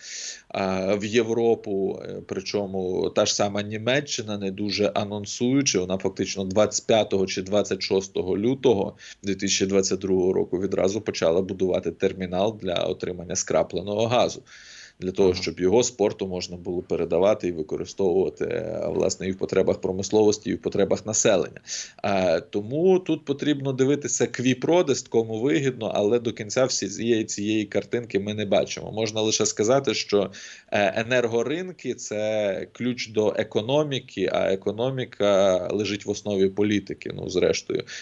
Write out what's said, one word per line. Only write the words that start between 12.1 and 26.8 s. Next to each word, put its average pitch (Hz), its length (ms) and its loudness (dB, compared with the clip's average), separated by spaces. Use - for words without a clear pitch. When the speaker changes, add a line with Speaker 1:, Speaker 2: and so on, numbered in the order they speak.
Speaker 1:
для 90 120 -2
отримання 87 640 -4
скрапленого 92 680 0
газу, 113 360 0
для 92 100 -4
того, 95 180 4
Speaker 2:
Ага. 90 120 0
Speaker 1:
щоб 85 180 -4
його 92 220 4
спорту - 440 0
можна 90 300 -8
було 90 260 -6
передавати 87 640 2
і 90 40 0
використовувати, 85 920 0
е, 82 440 -4
власне, 85 400 0
і 95 40 0
в 95 60 -8
потребах 95 420 2
промисловості, 101 720 2
і 92 40 0
в 87 80 -2
потребах - 440 0
населення. 104 540 2
Е, 92 360 2
тому 147 580 2
тут 160 260 -4
потрібно 139 480 -2
дивитися 131 520 2
кві-продест, 135 840 2
кому 110 320 0
вигідно, 135 540 0
але 104 240 2
до 117 140 -4
кінця 117 320 -2
всієї 110 600 0